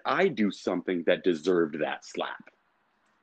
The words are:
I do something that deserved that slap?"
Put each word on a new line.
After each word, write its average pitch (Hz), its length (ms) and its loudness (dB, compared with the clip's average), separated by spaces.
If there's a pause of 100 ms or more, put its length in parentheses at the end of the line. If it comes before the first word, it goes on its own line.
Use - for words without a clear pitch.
I 160 220 2
do 107 240 0
something 87 560 -4
that 90 160 2
deserved 82 560 2
that 69 260 -4
slap?" - 460 -10 (720)